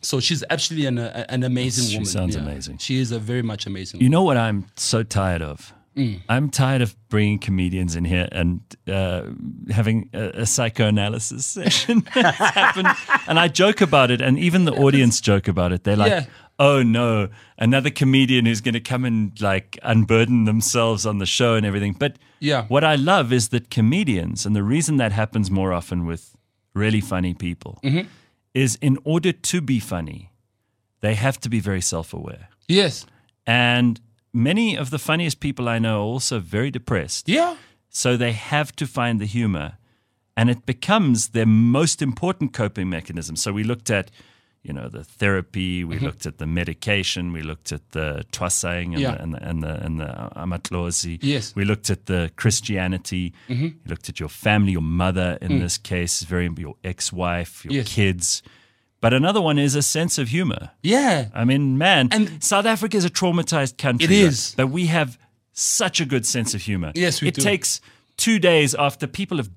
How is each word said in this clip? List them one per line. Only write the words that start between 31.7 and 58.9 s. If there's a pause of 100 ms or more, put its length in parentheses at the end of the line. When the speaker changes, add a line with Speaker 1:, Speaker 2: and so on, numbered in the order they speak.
Speaker 2:
self-aware. (200)
Speaker 1:
Yes. (400)
Speaker 2:
And (340)
many
of
the
funniest
people
I
know
are
also
very
depressed.
Speaker 1:
Yeah. (340)
Speaker 2:
So
they
have
to
find
the
humor, (640)
and
it
becomes
their
most
important
coping
mechanism.
So
we
looked
at, (500)
you
know,
the
therapy,
we
Speaker 1:
Mm-hmm.
Speaker 2:
looked
at
the
medication,
we
looked
at
the
twasang
and
Speaker 1:
Yeah.
Speaker 2:
the,
and
the,
and
the, (120)
and
the
amatlozi.
Speaker 1:
Yes.
Speaker 2:
We
looked
at
the
Christianity. (160)
Speaker 1:
Mm-hmm. (200)
Speaker 2:
We
looked
at
your
family,
your
mother
in
Speaker 1:
Mm.
Speaker 2:
this
case,
very,
your
ex-wife,
your
Speaker 1:
Yes.
Speaker 2:
kids. (580)